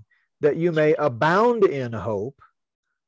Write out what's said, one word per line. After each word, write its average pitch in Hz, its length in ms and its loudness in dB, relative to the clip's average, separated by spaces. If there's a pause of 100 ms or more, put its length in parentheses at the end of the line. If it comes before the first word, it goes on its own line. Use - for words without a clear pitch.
(400)
that 147 160 2
you 170 160 0
may 156 220 2
abound 175 720 2
in 139 260 -4
hope 110 480 -6 (680)